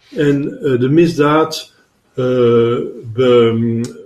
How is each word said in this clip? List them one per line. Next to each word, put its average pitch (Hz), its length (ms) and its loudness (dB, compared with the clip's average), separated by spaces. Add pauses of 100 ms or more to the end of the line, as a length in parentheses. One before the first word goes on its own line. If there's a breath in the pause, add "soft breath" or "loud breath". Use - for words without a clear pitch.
(160 loud breath)
en, 143 460 -2
eh, 131 180 0
de 127 80 0
misdaad, 156 840 0 (400 soft breath)
eh, 120 640 2 (360)
be-, 117 680 2 (260)